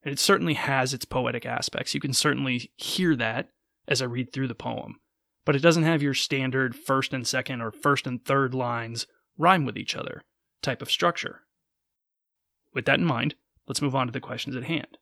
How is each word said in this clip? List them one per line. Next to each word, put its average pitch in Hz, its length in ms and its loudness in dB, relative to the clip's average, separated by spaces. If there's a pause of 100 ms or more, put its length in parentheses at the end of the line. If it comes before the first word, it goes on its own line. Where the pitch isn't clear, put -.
And 139 80 -4
it 139 80 -6
certainly 175 340 4
has 131 400 0
its 127 120 -8
poetic 120 400 -2
aspects. - 480 -6
You 139 60 -2
can 135 140 -4
certainly 131 640 0
hear 175 400 0
that 117 340 -2 (380)
as 131 140 2
I 131 40 0
read 123 260 -4
through 131 180 -2
the 113 60 -6
poem. - 440 -8 (460)
But 151 100 2
it 135 60 2
doesn't 165 220 8
have 160 200 4
your 139 100 0
standard 131 640 0
first - 380 0
and 127 120 -4
second 127 360 -2
or 113 100 -4
first 139 340 2
and 123 180 -6
third 135 300 2
lines 117 540 -4 (300)
rhyme 165 280 4
with 117 120 -4
each 104 180 -6
other - 280 -10 (380)
type 131 200 -4
of - 100 -4
structure. - 520 0 (1300)
With 127 120 -4
that 139 140 4
in 175 60 2
mind, 127 300 0 (320)
let's - 140 -2
move 135 140 0
on 127 120 2
to 120 60 -8
the 135 60 -4
questions 123 360 -8
at 123 100 -6
hand. - 360 -6